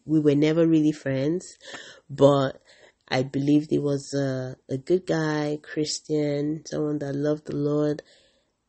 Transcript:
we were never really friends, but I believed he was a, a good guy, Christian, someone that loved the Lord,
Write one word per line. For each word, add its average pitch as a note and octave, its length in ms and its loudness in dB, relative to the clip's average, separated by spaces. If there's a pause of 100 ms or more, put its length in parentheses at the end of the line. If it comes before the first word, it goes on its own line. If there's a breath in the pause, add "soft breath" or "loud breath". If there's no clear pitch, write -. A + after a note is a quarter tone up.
we D#3 140 2
were D3 160 4
never D#3 320 4
really D#3 240 4
friends, C#3+ 640 -4 (520 loud breath)
but C#3 520 4 (480 soft breath)
I C3 140 0
believed D3 480 0
he C#3+ 80 2
was C#3+ 340 -4
a, C3 440 -4 (120)
a C3+ 80 -4
good F3+ 280 -2
guy, D3+ 560 -2
Christian, D3+ 1040 -4
someone D3+ 340 -4
that C#3 160 -6
loved D3 300 -2
the D3 100 -8
Lord, D3 480 0 (640 soft breath)